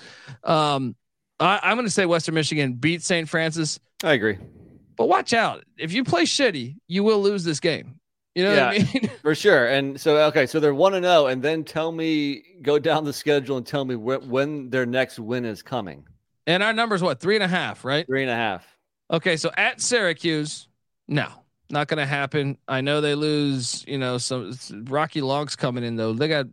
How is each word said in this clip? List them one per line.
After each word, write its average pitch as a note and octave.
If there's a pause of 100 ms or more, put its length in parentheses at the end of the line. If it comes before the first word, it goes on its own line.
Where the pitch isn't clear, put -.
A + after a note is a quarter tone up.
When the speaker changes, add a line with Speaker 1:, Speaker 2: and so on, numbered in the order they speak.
(440)
Speaker 1:
Um, C#3+ (460)
I, F#3
I'm G3+
gonna A#3+
say F#3+
Western E3+
Michigan D3
beat D#3+
Saint E3
Francis. D#3+ (240)
Speaker 2:
I D#3
agree. G#2 (580)
Speaker 1:
But -
watch -
out. F#3 (140)
If D#3+
you B3
play E4
shitty, D#3 (100)
you F#3
will G#3+
lose G3+
this D#3
game. C#3 (360)
You F3+
know G3+
what D3+
I B2
Speaker 2:
Yeah, G#3 (100)
Speaker 1:
mean? A#3+
<laughs> -
Speaker 2:
for D3+
sure. D3
And C#3
so, D3+ (100)
okay, D3
so D#3
they're D3
one F#3
and F3+
oh, D#3
and C3
then D#3
tell E3
me, D#3 (200)
go D3
down D#3
the C#3+
schedule C#3
and A#2+
tell C#3+
me B2+
wh-, A#2+
when C3+
their B2+
next B2+
win A#2+
is G#2+
coming. F2+ (400)
Speaker 1:
And F3+
our A3
number's G#3+
what, D3
three G3+
and G#3
a F3+
half, D3
right? C#3
Speaker 2:
Three C3+
and B2+
a A#2
half. G#2 (440)
Speaker 1:
Okay, E3
so D#3
at A3+
Syracuse, E3 (400)
no, C3+ (420)
not D3
gonna D3+
happen. C#3
I C3
know D3
they D3
lose, D3
you C#3
know, B2
some, B2
s-, B2 (160)
Rocky D3+
Long's C#3
coming B2
in, A#2
though. A2
They C3
got, D3